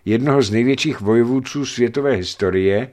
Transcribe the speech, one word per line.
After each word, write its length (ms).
jednoho 360
z 100
největších 500
vojevůdců 640
světové 460
historie 800